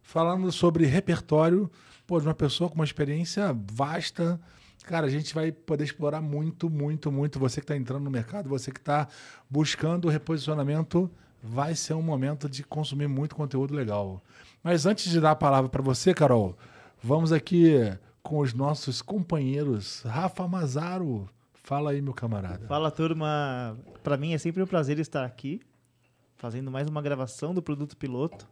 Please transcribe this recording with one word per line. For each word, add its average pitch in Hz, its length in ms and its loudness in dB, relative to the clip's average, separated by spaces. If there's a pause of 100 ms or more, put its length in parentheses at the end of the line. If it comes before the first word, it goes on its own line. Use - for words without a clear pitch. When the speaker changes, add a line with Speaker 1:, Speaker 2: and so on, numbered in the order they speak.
Speaker 1:
falando 175 500 0
sobre 165 340 4
repertório. 170 840 4 (380)
Pô, 175 120 2
de 147 80 0
uma 156 60 2
pessoa 160 360 0
com 151 60 -10
uma 156 100 2
experiência 156 720 -2 (160)
vasta. 165 680 -2 (440)
Cara, 160 220 -2
a 131 40 2
gente 151 260 -2
vai 160 160 0
poder 151 320 -4
explorar 151 380 -2
muito, 156 480 -4
muito, 151 420 -2
muito. 139 280 -2
Você 131 220 0
que - 60 -16
tá 147 100 -2
entrando 131 260 -4
no 139 60 -4
mercado, 135 400 -4
você 135 220 -4
que - 80 -14
tá 147 280 0 (420)
buscando 156 560 0
o 165 40 4
reposicionamento, 151 1040 0 (320)
vai 139 320 -2
ser - 180 -4
um 160 80 -2
momento 143 480 -2
de 131 140 -10
consumir 143 440 -4
muito 139 280 -2
conteúdo 139 400 -2
legal. 104 480 -4 (400)
Mas 165 220 2
antes 196 260 2
de 165 80 4
dar 156 120 6
a 156 40 6
palavra 139 340 4
pra - 140 -2
você, 135 300 2
Carol, 117 440 4 (460)
vamos 156 280 2
aqui 165 420 6 (500)
com 151 160 -2
os 127 140 0
nossos 139 480 -2
companheiros. 143 1040 -2
Rafa 175 420 -2
Mazaro, 156 840 -4 (240)
fala 147 380 -4
aí, 139 100 -2
meu 135 120 -4
camarada. 101 540 -6
Speaker 2:
Fala, 151 220 0
turma. 147 880 -2 (260)
Pra 143 140 0
mim 160 160 -2
é 156 40 0
sempre 170 260 -2
um 185 40 0
prazer 151 320 0
estar 147 260 -2
aqui, 139 340 -8 (760)
fazendo 127 340 -8
mais 139 160 -4
uma 151 140 -4
gravação 143 520 -4
do 180 80 -2
Produto 147 360 -6
Piloto. 131 540 -6